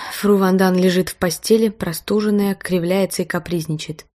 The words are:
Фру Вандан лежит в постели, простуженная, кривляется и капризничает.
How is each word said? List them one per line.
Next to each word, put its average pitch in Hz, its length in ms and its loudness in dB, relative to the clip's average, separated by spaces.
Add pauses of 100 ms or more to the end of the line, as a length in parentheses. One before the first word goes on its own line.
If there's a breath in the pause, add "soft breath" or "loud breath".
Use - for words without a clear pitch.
(140)
Фру 202 240 2
Вандан 190 380 4
лежит 185 340 2
в - 60 -12
постели, 220 540 0
простуженная, 202 880 -2
кривляется 185 680 -2
и 175 40 -2
капризничает. 160 800 -6 (120)